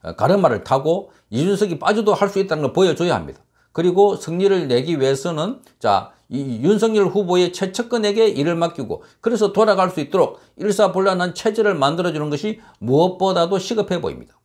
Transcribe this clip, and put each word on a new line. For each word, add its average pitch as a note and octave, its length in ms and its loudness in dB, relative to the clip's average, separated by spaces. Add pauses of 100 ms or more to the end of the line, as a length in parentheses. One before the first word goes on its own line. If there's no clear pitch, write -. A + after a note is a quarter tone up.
어, - 140 -10
가르마를 C#3+ 480 2
타고 D#3 480 -2 (180)
이준석이 F3 480 -2
빠져도 G#3 360 2
할 G3+ 160 0
수 G3 80 -2
있다는 E3 240 -2
걸 C#3 100 -2
보여줘야 E3+ 420 2
합니다. E2 260 -8 (320)
그리고 F3+ 440 2
승리를 F3+ 520 0
내기 C3+ 320 0
위해서는, D#3 600 -2 (180)
자, G2+ 340 0 (160)
이 B2+ 340 -6
윤석열 G#3+ 440 2
후보의 F3+ 460 0
최측근에게 A3 760 0
일을 D#3 260 0
맡기고 E3 480 -4 (180)
그래서 G#3+ 320 0
돌아갈 F#3+ 380 4
수 - 80 -6
있도록 D3+ 400 0 (180)
일사불란한 F#3+ 760 0
체제를 G#3 400 0
만들어주는 D3+ 560 -2
것이 G#3+ 300 -6 (180)
무엇보다도 F3+ 800 0
시급해 F#3+ 420 -4
보입니다. - 440 -10